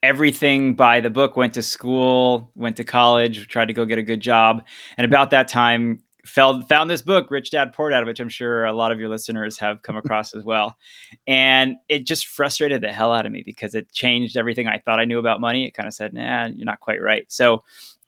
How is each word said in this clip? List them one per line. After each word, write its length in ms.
everything 760
by 240
the 100
book, 260
went 180
to 80
school, 920
went 220
to 80
college, 640
tried 180
to 60
go 120
get 140
a 60
good 160
job. 440
And 80
about 260
that 180
time, 500
fell-, 440
found 200
this 140
book, 300
Rich 180
Dad, 220
Poor 180
Dad, 160
which 140
I'm 80
sure 360
a 80
lot 200
of 80
your 80
listeners 500
have 240
come 140
across 400
as 80
well. 320
And 480
it 180
just 220
frustrated 520
the 120
hell 200
out 140
of 60
me 120
because 300
it 160
changed 460
everything 320
I 100
thought 220
I 40
knew 140
about 220
money. 260
It 80
kinda 160
said, 240
"Nah, 320
you're 180
not 140
quite 240
right." 240
So 380